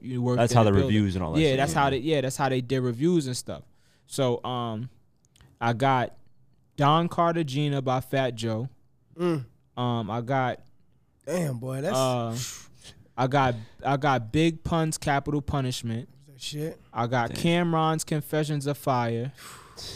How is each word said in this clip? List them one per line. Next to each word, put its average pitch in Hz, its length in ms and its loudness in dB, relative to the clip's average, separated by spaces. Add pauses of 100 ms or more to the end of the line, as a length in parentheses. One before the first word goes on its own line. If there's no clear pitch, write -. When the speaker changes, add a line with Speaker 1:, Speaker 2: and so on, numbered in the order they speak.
Speaker 1:
you 127 200 -6
worked 123 180 2
Speaker 2:
That's 117 140 4
Speaker 1:
in 123 40 8
Speaker 2:
how 113 60 8
Speaker 1:
the 107 80 6
Speaker 2:
the 98 60 6
Speaker 1:
building. 92 180 4
Speaker 2:
reviews 101 200 4
and 92 80 -2
all 80 100 -2
that 156 80 4
Speaker 1:
Yeah, 156 80 6
Speaker 2:
shit, 131 80 2
Speaker 1:
that's 143 160 0
Speaker 2:
yeah. 156 100 2
Speaker 1:
how 139 80 4
they, 135 60 0
yeah, 143 240 0
that's 131 160 -4
how 139 120 0
they 131 120 0
did 131 180 -2
reviews 135 480 0
and 123 100 -6
stuff. - 240 -12 (460)
So, 127 360 -2
um, 120 460 -6 (720)
I 120 120 2
got 127 420 2 (600)
Don 156 320 4
Cartagena 147 760 0
by 127 180 0
Fat 131 320 -2
Joe. 117 360 -4 (460)
Speaker 3:
Mm. 160 300 -2 (320)
Speaker 1:
Um, 120 320 -2
I 117 120 -4
got 127 380 -2 (680)
Speaker 3:
Damn, 147 320 -2
boy, 131 220 -6
that's 170 140 -2
Speaker 1:
uh, 123 400 0 (800)
I 127 120 0
got, 131 260 2 (320)
I 139 120 0
got 131 340 0
Big 160 320 2
Pun's 160 340 0
Capital 147 440 0
Punishment. 127 680 -4 (180)
Speaker 3:
That 139 140 -20
shit. 151 380 -8 (120)
Speaker 1:
I 117 140 0
got 120 280 2
Speaker 2:
Damn. - 100 -6
Speaker 1:
Cameron's 165 600 2
Confessions 151 600 -2
of 143 120 -2
Fire. 120 560 -2 (640)